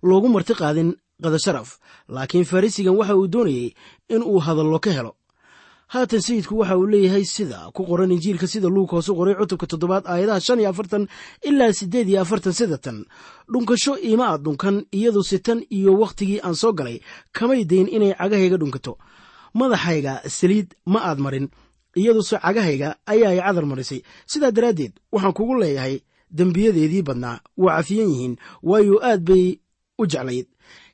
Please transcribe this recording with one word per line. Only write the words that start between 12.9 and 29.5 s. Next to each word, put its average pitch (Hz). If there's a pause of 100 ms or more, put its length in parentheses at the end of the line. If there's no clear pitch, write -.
"Dhunkasho 240
iima 247
aad 156
dhunkan, 156 (160)
iyadu 202
si 190
tan 233 (100)
iyo 196
wakhtigii 202
aan 175
soo 220
galay 127 (360)
kamay 240
dayn 185
inay 208
cagahayga 185
dhunkato. 135 (600)
Madaxayga 170 (160)
saliid 190 (140)
ma 202
aad 165
marin, 139 (480)
iyadu 220
se -
cagahayga 165 (140)
ayaa 214
ay 180
cadar 180
marisay. 135 (260)
Sidaa 294
daraaddeed, 202 (160)
waxaan 196
kugu 233
leeyahay, 139 (360)
dembiyadeedii 180
badnaa 123 (180)
waa 180
cafiyan 196
yihiin, 123 (240)
waayo 202
aad 226
bay 185 (540)